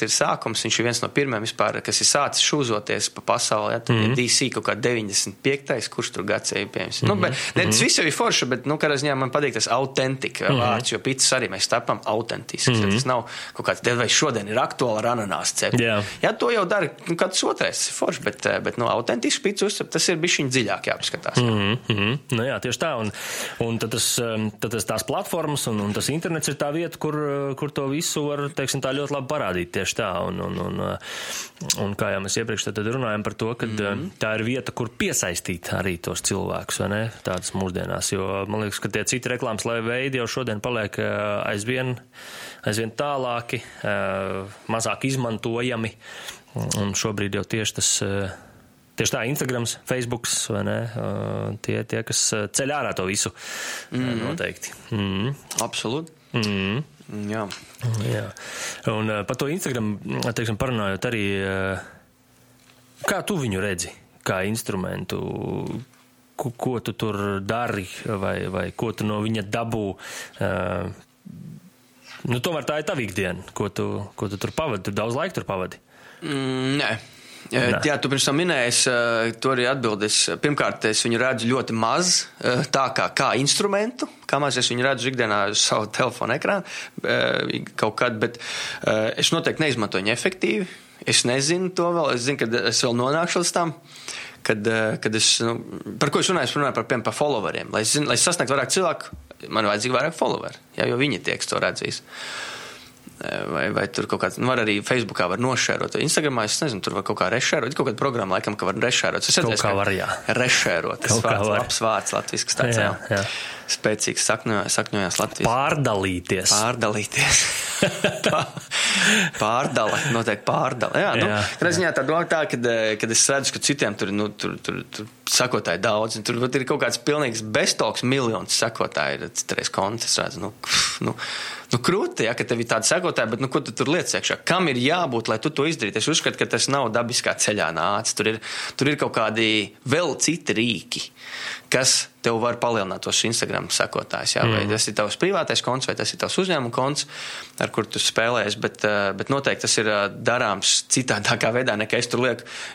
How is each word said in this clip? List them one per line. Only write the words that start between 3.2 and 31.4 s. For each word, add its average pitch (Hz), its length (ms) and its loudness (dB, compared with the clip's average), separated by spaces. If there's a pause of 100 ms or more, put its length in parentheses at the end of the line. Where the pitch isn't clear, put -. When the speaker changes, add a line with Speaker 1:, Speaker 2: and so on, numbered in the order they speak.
Speaker 1:
pasauli, 110 520 2
ja, 117 60 0
tad 120 160 2
Speaker 2:
Mhm. 110 160 4
Speaker 1:
ir 131 40 2
D 123 120 2
C 123 220 4
kaut 107 140 -4
kā 101 160 2
deviņdesmit 107 540 0 (100)
piektais, 139 460 0
kurš - 240 -4
tur - 100 -4
gads 101 300 0
ej, 101 160 -2
piemēram. - 380 -4
Nu, 202 80 4
Speaker 2:
Mhm. 190 60 0
Speaker 1:
bet, 160 100 2 (240)
ne, - 100 4
tas 107 100 4
Speaker 2:
Mhm. 220 80 6
Speaker 1:
viss - 140 4
jau 175 80 4
ir 147 80 2
forši, 220 340 2
bet, 123 200 -2
nu, 147 100 2
kādā 151 160 2
ziņā 139 240 2
man 131 140 0
patīk 143 220 2
tas 110 140 0
autentika 131 800 0
Speaker 2:
Mhm. 135 140 4
Speaker 1:
vārds, 120 300 2
jo 113 80 0
pits 135 340 2
arī 120 160 2
mēs 95 180 -2
tapam 120 380 2
autentisks, 110 640 0
Speaker 2:
Mhm. 113 160 6
Speaker 1:
ja 98 60 4
tas 123 140 4
nav 127 200 2 (300)
kaut - 100 -6
kāds, 117 320 2
"Vai 120 100 2
šodien 113 400 2
ir 107 80 -2
aktuāla 123 440 2
ar 117 180 2
ananās 92 360 0
cepu?" 113 260 2
Speaker 2:
Jā. 110 240 4 (180)
Speaker 1:
Ja 196 120 4
to 233 180 2
jau 208 140 2
dara, 185 240 2 (180)
nu, 170 80 0
kāds - 280 2
otrais, - 320 0
tas - 140 0
ir - 40 -8 (120)
forši, - 180 -2
bet, - 220 -2
eh, 101 140 2
bet, 101 180 -4
nu, 120 100 0
autentisks 117 540 0
pits 202 220 0
uztver, 196 260 -2
tas - 180 0
ir 180 100 4
bišķiņ 156 340 2
dziļāk 104 340 0
jāpaskatās. - 520 -4
Speaker 2:
Mhm, 110 420 4 (100)
mhm. 110 300 2 (120)
Nu 113 120 2
jā, 120 180 -2
tieši 123 160 -4
tā, 151 220 -2
un, 107 120 -2 (480)
un 113 200 0
tad 110 120 -2
tas, - 280 0
em, 110 320 0
tad 110 200 -4
tas, 110 140 -2
tās 110 180 -2
platformas 156 640 -2
un, 107 140 0
un 104 120 0
tas 107 160 -2
internets 165 400 -2
ir 143 60 -4
tā 147 180 -2
vieta, 165 260 -4
kur, 151 160 -2 (340)
eh, 131 60 -4
kur 143 160 -4
to 139 160 -2
visu 147 400 -2
var, 143 220 -2
teiksim 135 320 -2
tā, 135 120 -2
ļoti 139 180 -2
labi 139 160 -2
parādīt, 95 440 -2
tieši - 240 -2
tā, 92 320 0
un, 92 140 -4
un, 92 180 -4
un, 95 220 -4
eh, 95 160 -2 (840)